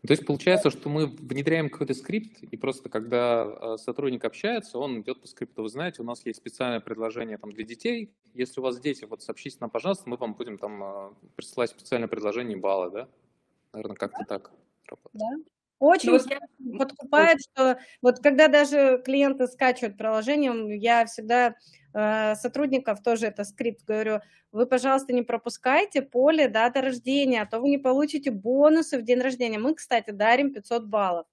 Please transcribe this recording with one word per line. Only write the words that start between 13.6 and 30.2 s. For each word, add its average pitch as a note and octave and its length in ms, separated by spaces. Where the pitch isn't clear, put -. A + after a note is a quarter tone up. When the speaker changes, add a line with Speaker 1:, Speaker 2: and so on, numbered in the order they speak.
Speaker 1:
Наверное, G#2+ 240
как-то - 240
Speaker 2:
Да. - 40
Speaker 1:
так - 280
работает. - 280
Speaker 2:
Да. A#3+ 360
Очень E4+ 300
Speaker 3:
Ну, D#4+ 80
вот - 120
я C#4 100
Speaker 2:
подкупает, D4 600
что B3+ 380
вот B3 180
когда D4 280
даже C#4 560
клиенты C4+ 420
скачивают B3 500
приложение, A3 540
м, A3 200
я A3+ 360
всегда, A#3 480
э, G#3+ 400
сотрудников B3+ 680
тоже A3+ 260
это G#3 160
скрипт A3+ 400
говорю: G#3+ 360
"Вы, A3+ 160
пожалуйста, C4 460
не A#3+ 100
пропускайте C4 800
поле C#4 460
дата A#3 340
рождения, C4 600
а G3+ 40
то A3+ 140
вы C4+ 80
не C#4 100
получите C#4 540
бонусы C#4 680
в A#3 60
день B3 160
рождения. B3 400
Мы, C#4 160
кстати, A3+ 340
дарим A#3 420